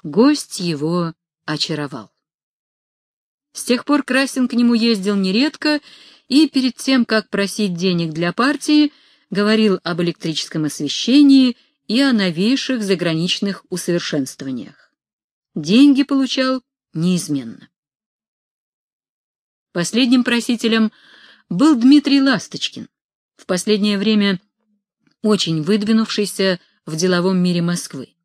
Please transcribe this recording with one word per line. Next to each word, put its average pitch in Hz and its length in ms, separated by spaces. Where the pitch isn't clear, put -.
Гость 220 580
его 165 540
очаровал. 147 640
С - 120
тех 240 200
пор 285 180
Красин 262 460
к - 60
нему 240 200
ездил 214 400
нередко 202 680
и 285 220
перед 254 280
тем, 262 280
как 220 240
просить 196 460
денег 170 380
для 170 200
партии, 294 600
говорил 208 520
об 170 180
электрическом 165 640
освещении 254 920
и 226 140
о 277 120
новейших 214 680
заграничных 180 840
усовершенствованиях. 135 1200
Деньги 254 480
получал 262 580
неизменно. 156 760
Последним 240 500
просителем 226 680
был 269 260
Дмитрий 277 480
Ласточкин, - 680
в - 100
последнее 202 520
время 202 420
очень 170 400
выдвинувшийся 208 1000
в 156 80
деловом 180 440
мире 175 220
Москвы. 170 540